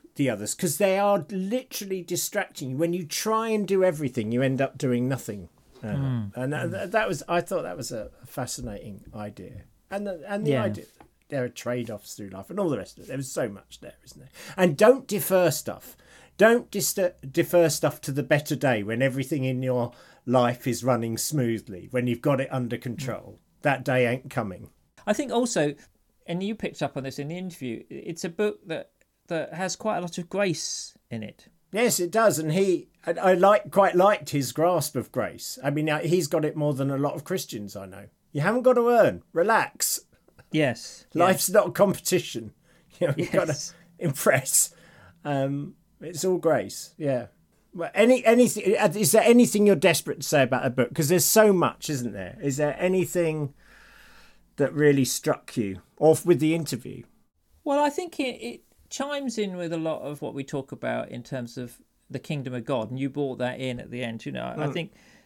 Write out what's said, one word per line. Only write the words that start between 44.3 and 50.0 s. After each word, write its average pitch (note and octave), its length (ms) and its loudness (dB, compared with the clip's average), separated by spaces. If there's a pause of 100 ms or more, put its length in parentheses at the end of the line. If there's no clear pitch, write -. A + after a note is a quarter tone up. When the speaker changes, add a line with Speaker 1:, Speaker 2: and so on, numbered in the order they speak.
Speaker 1:
Um, C#3 500 -4 (240)
it's D#3+ 240 -8
all F#3 140 2
grace. C3 600 0
Yeah. B2+ 300 -2 (460)
Well, E3+ 200 -8
any, B3 320 6
anything, A3+ 520 6
uh, G3+ 180 4
is G#3 160 2
there G#3+ 120 6
anything A#3 440 8
you're G3+ 80 8
desperate D3+ 460 2